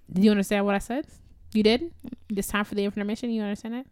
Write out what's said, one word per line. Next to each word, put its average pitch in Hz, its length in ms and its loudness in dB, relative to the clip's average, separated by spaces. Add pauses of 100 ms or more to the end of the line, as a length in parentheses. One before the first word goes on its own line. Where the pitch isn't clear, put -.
(120)
Did 185 120 4
you 214 60 8
understand 202 340 2
what 202 100 0
I 202 40 0
said? 247 280 -6 (460)
You 214 100 4
did? 247 300 4 (380)
It's 196 180 -4
time 208 160 -2
for 208 100 -8
the 202 100 0
intermission. 208 460 -4
You 226 120 -2
understand 208 320 -6
that? 254 160 -10